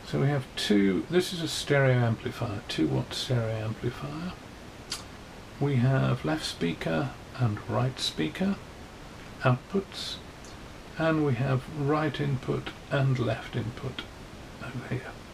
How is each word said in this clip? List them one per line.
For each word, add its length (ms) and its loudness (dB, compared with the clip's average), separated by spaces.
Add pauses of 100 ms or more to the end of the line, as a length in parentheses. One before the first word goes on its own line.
So 140 0
we 60 6
have 180 2 (100)
two, 540 4
this 240 2
is 80 -4
a 60 0
stereo 480 4
amplifier, 720 2
two 200 2
watt 260 0
stereo 420 0
amplifier. 800 -4 (1300)
We 180 4
have 460 4
left 220 0
speaker 640 0 (300)
and 180 2 (100)
right 320 0
speaker 560 0 (840)
outputs, 760 2 (840)
and 260 4
we 100 4
have 280 2 (160)
right 420 2
input 480 0 (220)
and 260 4
left 380 0
input 480 -4 (580)
over 320 -8
here. 180 -4 (220)